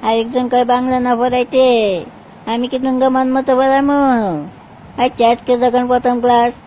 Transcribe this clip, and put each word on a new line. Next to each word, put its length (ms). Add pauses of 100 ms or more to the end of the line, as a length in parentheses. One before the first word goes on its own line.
আর 140
একজন 320
কয় 160
বাংলা 360
না 160
পড়াইতে। 500 (800)
আমি 220
কি 100
তুঙ্গ 260
মন 280
মতো 240
পড়ামু? 440 (960)
আচ্ছা, 340
আজকে 280
যখন 280
প্রথম 340
ক্লাস 320 (140)